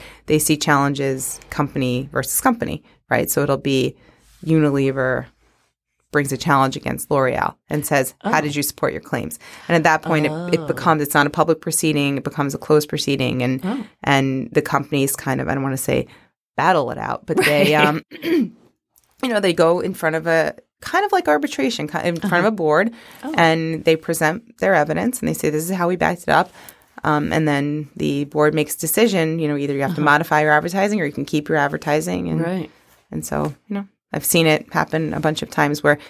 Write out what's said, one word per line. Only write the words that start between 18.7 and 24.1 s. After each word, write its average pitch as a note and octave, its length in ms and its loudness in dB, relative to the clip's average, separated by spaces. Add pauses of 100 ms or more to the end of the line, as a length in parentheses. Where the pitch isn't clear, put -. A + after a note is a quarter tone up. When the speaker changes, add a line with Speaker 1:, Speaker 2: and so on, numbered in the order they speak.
Speaker 1:
know, A3 120 0
they F#3+ 120 2
go E3+ 280 4
in F#3+ 140 -4
front D#3+ 220 -2
of D#3+ 100 -6
a, D#3+ 280 2 (260)
kind F#4+ 240 0
of G4 80 -2
like F#4 160 2
arbitration, C#4 600 -2
ki-, - 160 -6
in E3+ 160 -2
front F#3 140 -2
of F3 60 4
Speaker 2:
Uh-huh. F#3+ 80 2
Speaker 1:
a A3 40 2
board, F3 380 2 (320)
Speaker 2:
Oh. D4+ 140 -8
Speaker 1:
and D#3+ 480 2
they D#3+ 120 4
present D#3+ 640 -2